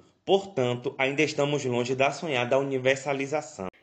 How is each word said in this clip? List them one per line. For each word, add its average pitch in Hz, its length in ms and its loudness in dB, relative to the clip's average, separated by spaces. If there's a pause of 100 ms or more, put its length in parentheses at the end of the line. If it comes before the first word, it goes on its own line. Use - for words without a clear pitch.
(260)
Portanto, 131 720 0
ainda 139 260 2
estamos 143 420 0
longe 123 280 0
da 135 160 2
sonhada 131 480 0
universalização. 135 1120 -2 (140)